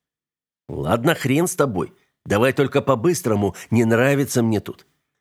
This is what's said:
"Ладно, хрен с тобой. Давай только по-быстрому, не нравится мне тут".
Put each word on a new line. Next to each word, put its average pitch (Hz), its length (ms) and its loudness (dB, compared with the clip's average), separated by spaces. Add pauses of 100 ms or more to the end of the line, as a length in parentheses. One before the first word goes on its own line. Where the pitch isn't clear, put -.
(680)
"Ладно, 110 480 0
хрен 143 320 0
с - 80 -8
тобой. 113 380 -2 (320)
Давай 117 280 2
только 135 280 0
по-быстрому, 110 720 0 (140)
не 117 160 4
нравится 123 580 2
мне 110 160 0
тут". - 260 -12 (360)